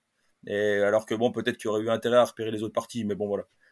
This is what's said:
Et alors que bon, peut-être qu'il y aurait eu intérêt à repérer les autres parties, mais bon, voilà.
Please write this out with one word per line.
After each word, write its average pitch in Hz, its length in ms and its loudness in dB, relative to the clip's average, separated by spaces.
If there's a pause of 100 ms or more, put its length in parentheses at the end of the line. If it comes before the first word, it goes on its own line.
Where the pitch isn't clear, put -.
(480)
Et 104 320 2
alors 104 260 2
que 113 100 -2
bon, 117 160 0
peut-être 113 240 -2
qu'il - 140 -6
y - 0 -
aurait 107 120 0
eu 110 80 -4
intérêt 117 280 2
à 120 80 8
repérer 110 260 -6
les 107 100 -4
autres 110 120 -6
parties, 113 320 -4
mais 104 100 -2
bon, 101 100 -4
voilà. 101 200 -4 (260)